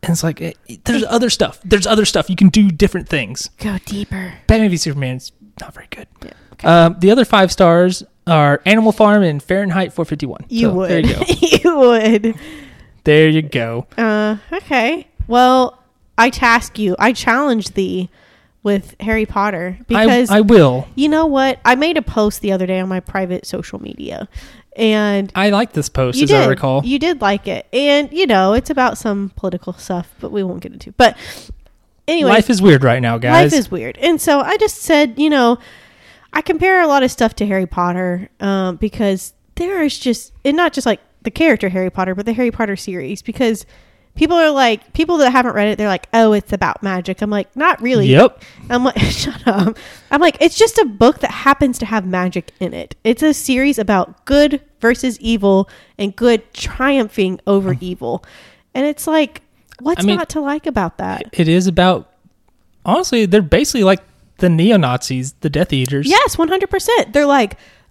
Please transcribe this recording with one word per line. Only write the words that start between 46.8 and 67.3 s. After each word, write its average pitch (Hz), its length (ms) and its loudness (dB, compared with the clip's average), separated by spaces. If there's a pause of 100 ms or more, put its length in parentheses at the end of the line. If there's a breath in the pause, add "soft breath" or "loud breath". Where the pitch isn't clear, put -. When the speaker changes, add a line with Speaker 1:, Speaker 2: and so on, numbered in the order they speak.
Speaker 2:
magic." 185 380 -6
I'm 208 80 -4
like, 208 260 -6
"Not 254 260 0
really." 233 260 0
Speaker 1:
Yep. 147 360 4 (260 loud breath)
Speaker 2:
I'm 247 140 0
like, 262 160 0
<laughs> - 0 -
"Shut - 480 -4
up." 196 300 0 (340 loud breath)
I'm 285 80 2
like, 330 220 4
"It's 320 160 2
just 453 220 2
a 392 60 4
book 226 340 2
that - 120 -4
happens 277 480 0
to 240 60 -4
have 208 200 -4
magic 180 540 -4
in 175 140 -6
it. - 220 -14 (100)
It's 226 180 0
a 311 100 4
series 269 460 0
about 196 460 -2
good 285 360 2 (200)
versus 240 400 0
evil 196 480 2 (280 soft breath)
and 202 180 -6
good 233 380 0
triumphing 220 920 -2
over 196 260 0
Speaker 1:
Mm. 123 80 -4
Speaker 2:
evil." 175 440 -10 (500 soft breath)
And 262 100 -2
it's 294 220 -6
like, 311 340 -2 (380)
what's 277 240 -4
Speaker 1:
I 196 40 0
mean, - 100 2
Speaker 2:
not 339 120 -6
to 311 120 -6
like 294 260 -6
about 202 300 -4
that? 185 340 -8
Speaker 1:
it 165 160 0
is 180 200 2
about, 180 440 0 (760)
honestly, 233 400 0
they're 196 160 4
basically 214 440 0
like 190 160 2 (380)
the 180 100 2
neo-Nazis, 147 920 0
the 160 100 -4
Death 147 220 -2
Eaters. 139 380 -2
Speaker 2:
Yes, 494 280 2
one 320 120 0
hundred 381 200 -2
percent. 392 440 0
They're 294 120 2
like, 269 300 2 (360 soft breath)